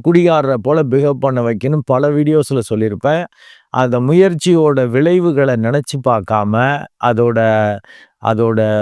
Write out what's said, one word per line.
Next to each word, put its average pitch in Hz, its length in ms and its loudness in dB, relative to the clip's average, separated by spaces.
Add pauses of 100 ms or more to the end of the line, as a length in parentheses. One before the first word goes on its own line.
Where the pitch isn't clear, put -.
குடிகாரரை 165 460 2
போல 147 300 0
பிஹேவ் 139 360 0
பண்ண 131 220 -2
வைக்கணும், 120 440 -2
பல 135 240 0
வீடியோஸ்ல 147 520 0 (120)
சொல்லியிருப்பேன். 110 500 -2 (460)
அந்த 123 300 0
முயற்சியோட 156 880 2
விளைவுகளை 143 640 0
நினைச்சு 120 440 -2 (100)
பார்க்காம, 110 760 0 (200)
அதோட, 117 360 2 (840)
அதோட 110 340 0 (220)